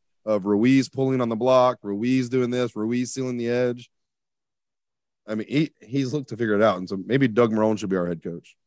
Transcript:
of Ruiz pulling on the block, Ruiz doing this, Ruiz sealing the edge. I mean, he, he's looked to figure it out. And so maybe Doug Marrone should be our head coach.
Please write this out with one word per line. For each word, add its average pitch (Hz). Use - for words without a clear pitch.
of 107
Ruiz 120
pulling 131
on 120
the 113
block, 127
Ruiz 120
doing 123
this, 123
Ruiz 117
sealing 127
the 117
edge. 123
I 107
mean, 110
he, 147
he's 127
looked 147
to 107
figure 110
it 101
out. 104
And 92
so 98
maybe 113
Doug 113
Marrone 110
should 104
be 95
our 87
head 85
coach. 85